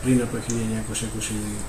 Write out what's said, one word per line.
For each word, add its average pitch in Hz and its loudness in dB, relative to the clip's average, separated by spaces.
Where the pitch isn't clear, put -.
πριν 127 6
από 117 -2
χίλια 117 0
εννιακόσια 110 -2
είκοσι 107 -4
δύο. 104 -4